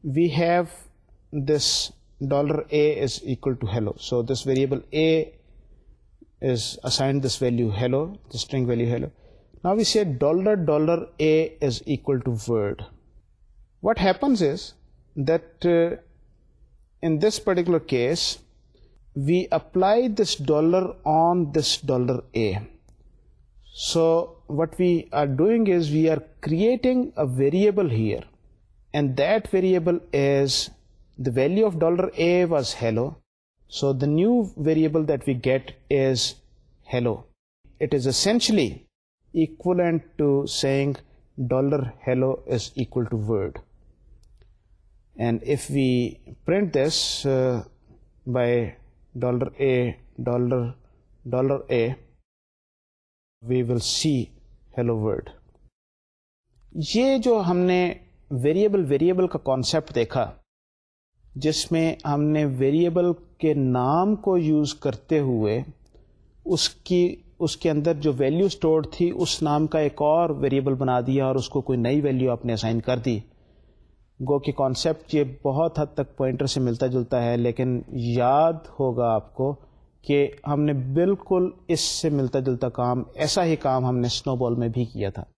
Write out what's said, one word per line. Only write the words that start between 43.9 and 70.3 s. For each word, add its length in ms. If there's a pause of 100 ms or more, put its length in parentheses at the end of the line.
And 240
if 260
we 480 (300)
print 260
this, 520
uh, 380 (640)
by 460 (460)
dollar 400
A, 360 (280)
dollar, 500 (560)
dollar 300 (100)
A, 260 (1500)
we 180
will 160
see 440 (560)
hello 220
world. 280 (1700)
یہ 220
جو 300
ہم 100
نے 360 (380)
ویریبل 540
ویریبل 420
کا 120
کانسیپٹ 560
دیکھا، 360 (1040)
جس 360
میں 240 (120)
ہم 160
نے 220
ویریبل 600 (320)
کے 160
نام 600
کو 220
یوز 380
کرتے 440
ہوئے 440 (800)
اس 240
کی، 460 (240)
اس 180
کے 120
اندر 240
جو 240
ویلیو 280
اسٹورڈ 460
تھی 240
اس 280
نام 240
کا 120
ایک 220
اور 280
ویریبل 440